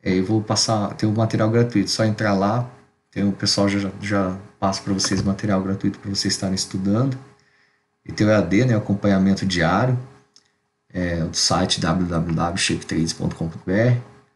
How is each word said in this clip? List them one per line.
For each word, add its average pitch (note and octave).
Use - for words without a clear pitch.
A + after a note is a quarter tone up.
Aí F#2
eu F#2
vou G#2+
passar, G#2+
tem -
o G#2+
material A2
gratuito, A2+
só -
entrar G#2+
lá, G#2
tem G2+
o F#2+
pessoal G2+
já, G2
já G2
passa G2
pra G2+
vocês F#2+
material G2
gratuito G2
pra -
vocês G2
estarem F#2+
estudando. G#2
E -
tem G#2
o G#2+
E -
A G#2+
D, F#2+
né, B2+
acompanhamento G2
diário, F#2
é, F2
do F2+
site F2+
w F2
w E2
w E2+
shapetrades E2
ponto E2
com E2
ponto -
b -
r. A#2+